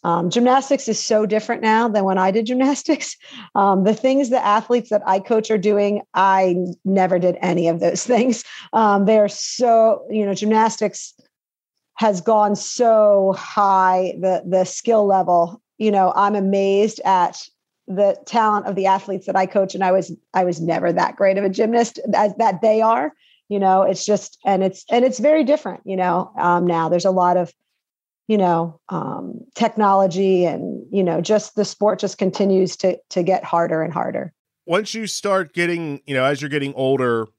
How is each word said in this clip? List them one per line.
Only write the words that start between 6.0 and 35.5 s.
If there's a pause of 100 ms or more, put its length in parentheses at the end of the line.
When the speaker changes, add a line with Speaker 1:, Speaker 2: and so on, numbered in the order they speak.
Speaker 1:
I (200)
never
did
any
of
those
<laughs>
things. (280)
Um,
they
are
so,
you
know,
gymnastics (800)
has
gone
so
high,
the,
the
skill
level. (180)
You
know,
I'm
amazed
at (460)
the
talent
of
the
athletes
that
I
coach,
and
I
was, (200)
I
was
never
that
great
of
a
gymnast (160)
as
that
they
are. (360)
You
know,
it's
just,
and
it's,
and
it's
very
different,
you
know,
um,
now
there's
a
lot
of, (720)
you
know, (120)
um, (140)
technology,
and,
you
know,
just
the
sport
just
continues
to, (100)
to
get
harder
and
harder. (320)
Speaker 2:
Once
you
start